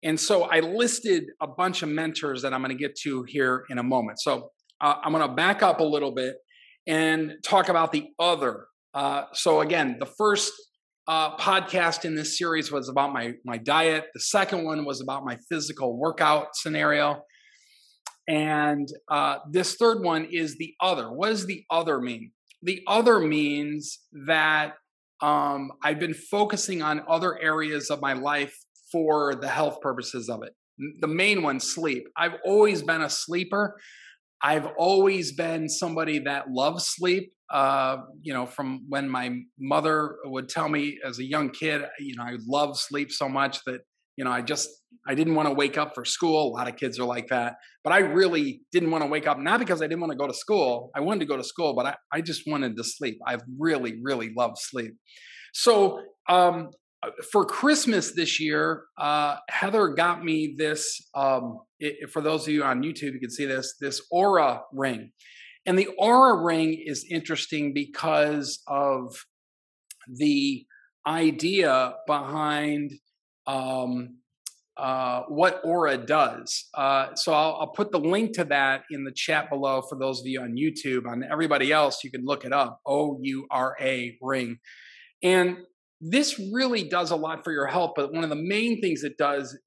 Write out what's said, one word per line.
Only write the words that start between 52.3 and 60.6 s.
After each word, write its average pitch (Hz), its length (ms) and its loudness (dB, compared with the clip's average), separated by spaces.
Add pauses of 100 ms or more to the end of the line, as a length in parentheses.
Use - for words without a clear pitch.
wanted 135 320 -4
to 117 60 -8
sleep. 117 420 -6
I've 123 160 -4 (160)
really, 135 460 0
really 120 340 -2
loved 117 220 0
sleep. 113 340 -8 (600)
So, 202 480 4 (280)
um, 175 400 6 (320)
uh, - 80 -8 (220)
for 202 140 4
Christmas 254 680 2
this 165 260 0
year, 156 440 -2 (160)
uh, 147 380 0 (120)
Heather 202 380 2
got 165 360 2
me 156 320 0
this, 151 600 -4